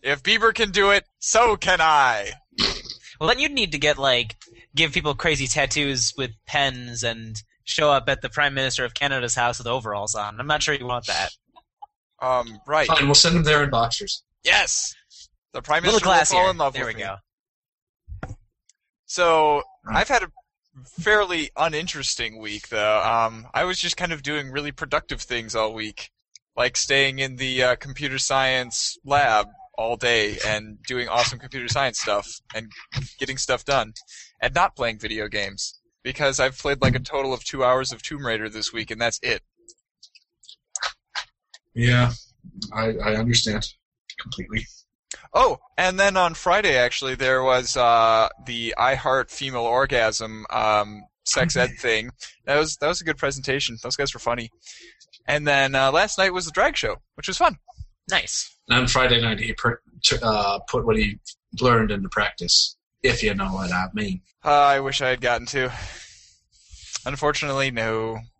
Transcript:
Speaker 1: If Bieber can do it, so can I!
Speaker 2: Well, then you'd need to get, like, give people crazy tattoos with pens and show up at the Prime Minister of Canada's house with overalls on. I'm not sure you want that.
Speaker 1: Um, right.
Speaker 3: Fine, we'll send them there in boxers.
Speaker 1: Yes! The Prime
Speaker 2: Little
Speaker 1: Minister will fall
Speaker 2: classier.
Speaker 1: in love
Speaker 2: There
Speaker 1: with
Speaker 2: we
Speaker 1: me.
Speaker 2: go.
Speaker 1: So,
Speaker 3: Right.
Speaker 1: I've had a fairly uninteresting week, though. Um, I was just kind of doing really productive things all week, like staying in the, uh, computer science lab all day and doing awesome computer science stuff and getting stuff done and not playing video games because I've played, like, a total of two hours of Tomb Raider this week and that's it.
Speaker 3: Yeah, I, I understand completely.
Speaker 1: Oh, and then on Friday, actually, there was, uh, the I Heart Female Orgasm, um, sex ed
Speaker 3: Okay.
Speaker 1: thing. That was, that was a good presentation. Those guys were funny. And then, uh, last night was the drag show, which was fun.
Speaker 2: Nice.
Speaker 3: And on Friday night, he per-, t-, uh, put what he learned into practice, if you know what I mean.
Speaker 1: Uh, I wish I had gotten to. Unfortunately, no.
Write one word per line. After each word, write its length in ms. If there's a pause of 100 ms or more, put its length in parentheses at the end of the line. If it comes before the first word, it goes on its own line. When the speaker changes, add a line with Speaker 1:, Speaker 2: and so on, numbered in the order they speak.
Speaker 1:
If 220
Bieber 280
can 200
do 180
it, 140 (160)
so 360
can 240
I! 520 (880)
Speaker 2:
Well, 80
then 100
you'd 140
need 180
to 80
get, 200
like, 360 (400)
give 180
people 220
crazy 320
tattoos 720
with 140 (120)
pens 600
and 360 (220)
show 300
up 160
at 120
the 80
Prime 240
Minister 320
of 100
Canada's 420
house 220
with 100
overalls 480
on. 240
I'm 80
not 120
sure 140
you 120
want 200
that. 240 (920)
Speaker 1:
Um, 460
right. 220
Speaker 3:
Fine, 180
we'll 80
send 220
them 80
there 180
in 80
boxers. 540 (180)
Speaker 1:
Yes! 500 (600)
The 100
Prime 220
Speaker 2:
Little 160
Speaker 1:
Minister 340
will 80
fall 60
Speaker 2:
classier. 20
Speaker 1:
in 80
love 160
Speaker 2:
There 120
Speaker 1:
with 100
Speaker 2:
we 60
Speaker 1:
me. 60
Speaker 2:
go. 1300 (720)
Speaker 1:
So, 560 (220)
Speaker 3:
Right. 140
Speaker 1:
I've 100
had 160
a 80 (680)
fairly 560
uninteresting 840
week, 300
though. 320
Um, 520
I 80
was 160
just 180
kind 160
of 120
doing 260
really 220
productive 500
things 320
all 200
week, 360 (460)
like 200
staying 440
in 160
the, 260
uh, 140
computer 420
science 840
lab 420 (320)
all 180
day 500
and 400
doing 220
awesome 300
computer 280
science 320
stuff 300 (260)
and 160 (480)
getting 200
stuff 260
done 300 (460)
and 140
not 220
playing 220
video 300
games 520 (240)
because 340
I've 200
played, 240
like, 120
a 60
total 320
of 100
two 220
hours 260
of 120
Tomb 240
Raider 240
this 220
week 180
and 100
that's 220
it. 200 (2250)
Speaker 3:
Yeah, 380 (600)
I, 200 (100)
I 140
understand 500 (540)
completely. 460 (680)
Speaker 1:
Oh, 240 (200)
and 200
then 200
on 160
Friday, 420
actually, 380
there 280
was, 340
uh, 520 (180)
the 300
I 200
Heart 340
Female 320
Orgasm, 880
um, 540 (200)
sex 320
ed 140
Speaker 3:
Okay. 60
Speaker 1:
thing. 340 (340)
That 140
was, 200
that 100
was 120
a 40
good 120
presentation. 640
Those 140
guys 160
were 80
funny. 300 (760)
And 220
then, 260
uh, 160
last 280
night 160
was 100
the 60
drag 260
show, 200 (180)
which 140
was 100
fun. 180 (540)
Speaker 2:
Nice. 440 (140)
Speaker 3:
And 120
on 80
Friday 340
night, 180
he 140
per-, 260 (240)
t-, 180
uh, 360 (100)
put 160
what 140
he 200 (420)
learned 300
into 200
practice, 680 (260)
if 200
you 100
know 220
what 180
I 220
mean. 260 (240)
Speaker 1:
Uh, 60
I 300
wish 200
I 80
had 120
gotten 280
to. 240 (1300)
Unfortunately, 640
no. 480 (220)